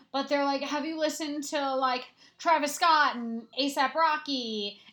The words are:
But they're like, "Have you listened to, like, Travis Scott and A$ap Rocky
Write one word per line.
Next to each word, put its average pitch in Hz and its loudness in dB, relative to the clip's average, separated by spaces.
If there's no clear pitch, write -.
But 269 -2
they're 285 2
like, 277 0
"Have 277 -4
you 320 -4
listened 302 -4
to, 277 -2
like, 254 0
Travis 294 2
Scott 302 4
and 233 -6
A$ap 277 0
Rocky 254 -2